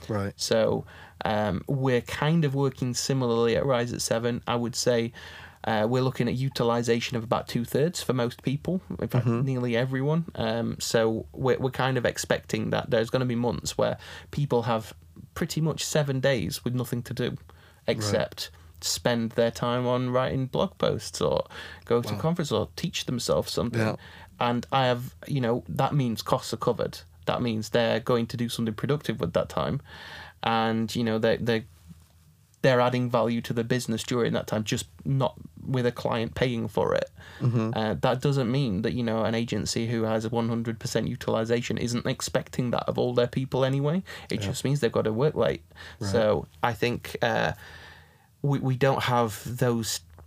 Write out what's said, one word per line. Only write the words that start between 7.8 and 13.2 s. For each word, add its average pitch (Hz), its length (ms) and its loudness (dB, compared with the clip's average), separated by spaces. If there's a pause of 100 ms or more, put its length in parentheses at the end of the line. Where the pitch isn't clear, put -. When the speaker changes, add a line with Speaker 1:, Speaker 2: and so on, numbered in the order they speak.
Speaker 2:
for 131 100 0
most 123 300 -2
people, 165 360 -2 (220)
in 107 60 -2
fact, 120 180 2
Speaker 1:
Mm-hmm. 120 180 2
Speaker 2:
nearly 123 320 0
everyone. 135 500 0 (100)
Um, 113 440 -2
so 113 520 2
we're, 127 260 2
we're 131 140 -2
kind 131 260 2
of 117 80 2
expecting - 640 0
that 110 220 0
there's 117 180 4
gonna 127 160 0